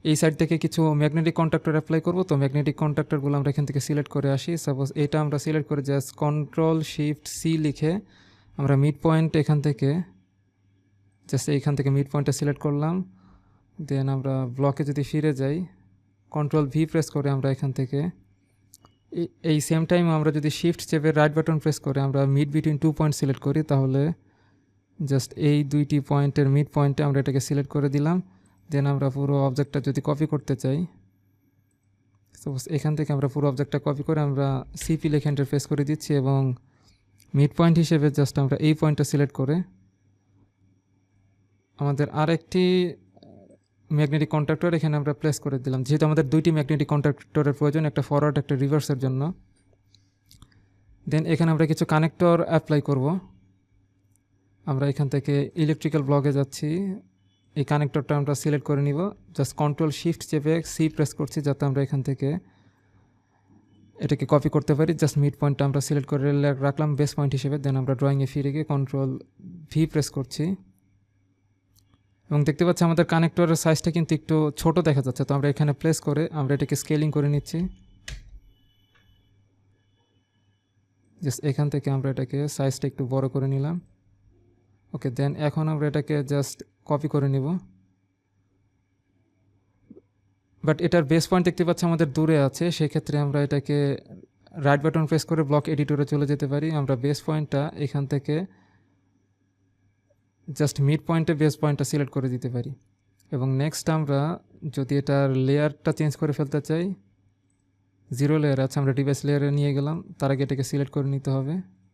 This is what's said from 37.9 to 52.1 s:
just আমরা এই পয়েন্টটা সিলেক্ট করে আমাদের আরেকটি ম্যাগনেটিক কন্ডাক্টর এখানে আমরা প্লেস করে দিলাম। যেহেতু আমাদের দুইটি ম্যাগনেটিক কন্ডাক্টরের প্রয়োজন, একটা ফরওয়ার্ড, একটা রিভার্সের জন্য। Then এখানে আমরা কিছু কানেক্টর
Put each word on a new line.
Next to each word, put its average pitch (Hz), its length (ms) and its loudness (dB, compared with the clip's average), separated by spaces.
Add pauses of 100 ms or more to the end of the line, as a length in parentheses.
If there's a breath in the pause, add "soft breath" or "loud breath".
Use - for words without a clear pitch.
just 143 260 0
আমরা 135 120 2 (120)
এই 156 120 4
পয়েন্টটা 151 320 2
সিলেক্ট 143 280 0
করে 135 160 0 (2250)
আমাদের 143 260 0 (140)
আরেকটি 165 420 0 (1300)
ম্যাগনেটিক 151 380 2
কন্ডাক্টর 156 420 0
এখানে 151 240 0
আমরা 147 200 -2
প্লেস 156 240 0
করে 135 200 -2
দিলাম। 131 220 -2
যেহেতু 147 220 2
আমাদের 151 240 2
দুইটি 156 240 4
ম্যাগনেটিক 147 360 0
কন্ডাক্টরের 147 680 0
প্রয়োজন, 151 300 2
একটা 143 200 -2
ফরওয়ার্ড, 147 320 2
একটা 147 120 -2 (100)
রিভার্সের 139 400 0
জন্য। 131 180 0 (1900 soft breath)
Then 156 120 2 (100)
এখানে 165 200 2
আমরা 156 180 4
কিছু 160 120 0 (100)
কানেক্টর 165 440 4 (140)